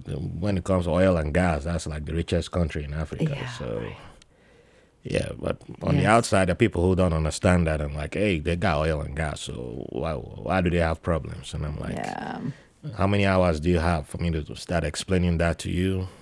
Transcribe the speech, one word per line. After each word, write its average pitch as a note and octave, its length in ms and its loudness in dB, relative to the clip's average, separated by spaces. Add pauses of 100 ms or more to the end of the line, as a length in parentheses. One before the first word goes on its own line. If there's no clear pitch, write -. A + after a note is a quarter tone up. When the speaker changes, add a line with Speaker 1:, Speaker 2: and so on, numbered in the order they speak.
Speaker 1:
the, - 120 -8
when F2 420 -4
it - 60 -2
comes F#2 220 2
to E2+ 60 0
oil F2+ 260 4
and D2+ 140 0
gas, D#2+ 340 2
that's E2 200 -4
like D2+ 200 -6
the D2+ 100 -6
richest E2 360 0
country D#2+ 320 0
in C#2+ 120 -8
Africa. - 340 -4
Speaker 2:
Yeah, - 200 -6 (100)
Speaker 1:
So A1+ 240 -6
Speaker 2:
right. - 120 -8 (1080)
Speaker 1:
yeah, - 260 -4 (100)
but - 220 -4 (220)
on F#2 140 2
the F2+ 40 4
Speaker 2:
Yes. F#2+ 80 4
Speaker 1:
outside, G#2+ 400 4
the F2 60 2
people G2 280 2
who F#2 120 6
don't F2+ 180 4
understand D#2+ 540 2
that, D#2 140 0
I'm D2 140 -4
like, D2+ 200 -6
"Hey, F#2+ 240 2
they E2 160 0
got E2+ 240 2
oil D#2 220 0
and D2 140 -8
gas, D2+ 260 -4
so A#1+ 480 -8
why, D#2 240 -4
why C2+ 480 -2
do F2 100 2
they F2 80 4
have E2 240 2
problems?" D#2+ 500 -4
And D#2 120 -6
I'm D2+ 140 -6
like, - 160 -6
Speaker 2:
Yeah. - 440 -8 (560)
Speaker 1:
"How F#2+ 120 2
many G2+ 180 4
hours F2+ 340 4
do E2 100 2
you F2 100 6
have D#2+ 280 0
for - 120 -10
me E2+ 120 0
to D2+ 240 -4
start E2 280 -2
explaining F2 560 0
that E2+ 200 2
to F#2 120 -6
you?" F#2 360 0 (140)